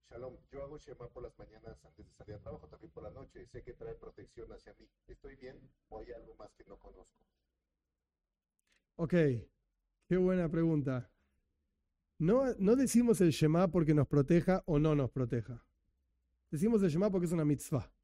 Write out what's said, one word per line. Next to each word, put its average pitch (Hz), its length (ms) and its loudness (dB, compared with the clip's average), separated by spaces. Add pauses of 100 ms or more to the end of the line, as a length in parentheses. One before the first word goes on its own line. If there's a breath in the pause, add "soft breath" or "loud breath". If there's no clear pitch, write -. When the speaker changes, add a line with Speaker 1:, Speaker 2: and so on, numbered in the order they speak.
(100)
Speaker 1:
"Shalom, 123 240 -14 (160)
yo 139 140 -14
hago 147 140 -16
Shema 123 300 -20
por 127 140 -16
las 113 160 -18
mañanas 110 460 -20
antes 107 200 -20
de - 100 -20
salir 104 200 -18
al 95 80 -16
trabajo, 90 240 -16
también - 240 -20
por - 140 -18
la 85 60 -14
noche. - 360 -20
Sé - 160 -18
que 120 120 -16
trae 113 200 -14
protección 110 580 -20
hacia 101 220 -20
mí. - 140 -20 (180)
¿Estoy 135 300 -20
bien 131 200 -18 (320)
o 110 120 -16
hay 117 100 -18
algo 113 240 -18
más - 200 -20
que - 100 -20
no 98 140 -20
conozco?" 92 460 -20 (1700)
Speaker 2:
Ok, 165 160 -4 (960)
qué 175 80 2
buena 185 320 2
pregunta. 147 600 0 (1120)
No, 240 400 0
no 196 160 4
decimos 240 460 2
el 175 100 6
Shema 160 400 2
porque 160 240 2
nos 147 140 2
proteja 165 580 2
o 151 120 2
no 151 180 2
nos 131 140 0
proteja. 123 540 -6 (840)
Decimos 202 320 2
el 190 60 4
Shema 180 220 2
porque 180 160 0
es 160 60 -2
una 165 120 0
mitzvah. 143 480 -2 (120)